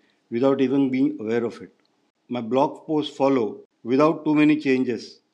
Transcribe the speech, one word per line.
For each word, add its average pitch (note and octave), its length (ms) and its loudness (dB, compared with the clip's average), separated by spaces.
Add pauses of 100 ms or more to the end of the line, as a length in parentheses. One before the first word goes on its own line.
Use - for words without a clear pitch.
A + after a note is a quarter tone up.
(300)
without C3+ 300 2
even C3+ 300 2
being C3+ 300 0
aware A2+ 240 -2
of - 180 -8
it. F2+ 100 -20 (560)
My B2 120 -6
blog C3 460 -2
posts D3+ 280 -4
follow C3+ 460 0 (220)
without D3+ 420 2
too D3+ 100 0
many D3+ 240 4
changes B2+ 640 -2 (140)